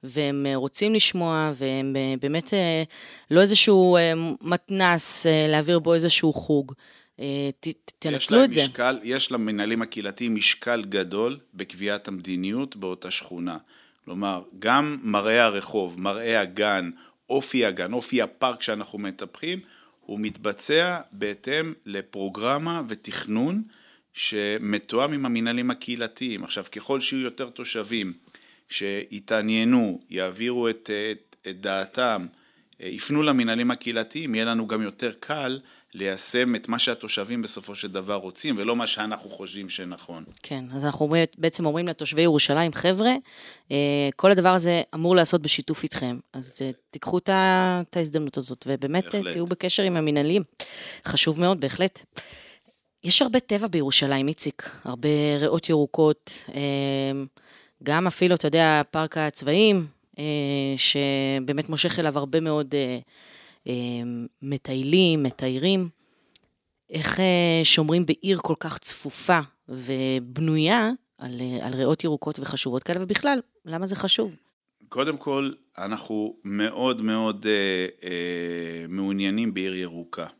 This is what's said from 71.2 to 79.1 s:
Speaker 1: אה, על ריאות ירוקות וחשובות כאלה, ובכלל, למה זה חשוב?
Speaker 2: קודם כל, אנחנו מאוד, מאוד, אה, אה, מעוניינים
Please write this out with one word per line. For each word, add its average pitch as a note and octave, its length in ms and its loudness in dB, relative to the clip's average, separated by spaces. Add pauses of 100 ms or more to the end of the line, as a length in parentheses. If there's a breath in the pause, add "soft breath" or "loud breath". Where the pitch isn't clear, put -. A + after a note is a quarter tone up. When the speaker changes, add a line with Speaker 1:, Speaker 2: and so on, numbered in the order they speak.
Speaker 1:
אה, B2+ 260 -6
על B2+ 60 -6
ריאות C3 300 2
ירוקות - 360 -4
וחשובות C3+ 440 -4
כאלה, F#3 200 -4
ובכלל, A#3+ 360 0 (260)
למה E3 220 -6
זה F#3+ 80 -6
חשוב? F#3+ 400 -2 (540)
Speaker 2:
קודם C#3+ 280 -2
כל, C#3 340 -4 (260)
אנחנו G#2+ 640 -6
מאוד, A2 580 -2
מאוד, A2 480 -2
אה, G2 380 2 (160)
אה, E2+ 840 -6
מעוניינים G2 640 -2